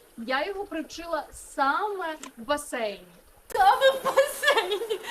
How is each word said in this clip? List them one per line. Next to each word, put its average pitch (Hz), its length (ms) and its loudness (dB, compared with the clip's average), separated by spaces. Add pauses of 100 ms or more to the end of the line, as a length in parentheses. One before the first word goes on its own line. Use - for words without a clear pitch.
(180)
я 262 280 -2
його 392 180 -6
привчила 320 680 -8
саме 330 840 -2 (200)
в 226 60 -16
басейні. 226 640 -4 (460)
Саме 508 380 6
в - 140 0
басейні! 440 960 0 (100)